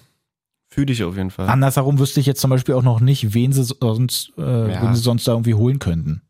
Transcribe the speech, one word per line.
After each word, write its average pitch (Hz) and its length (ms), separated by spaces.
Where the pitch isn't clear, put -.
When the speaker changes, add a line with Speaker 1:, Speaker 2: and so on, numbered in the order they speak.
Speaker 1:
fühl 139 160
dich 120 180
auf 87 140
jeden 92 140
Fall. 95 180
Speaker 2:
Andersherum 135 500
wüsste 139 200
ich 135 60
jetzt 135 160
zum 135 100
Beispiel 127 240
auch 127 80
noch 120 160
nicht, 123 340
wen 123 200
sie 135 100
sonst, 120 760
äh, 123 360
Speaker 1:
Ja. 90 100
Speaker 2:
wen 117 120
sie 117 60
sonst 120 260
da 127 40
irgendwie 117 240
holen 123 240
könnten. 82 500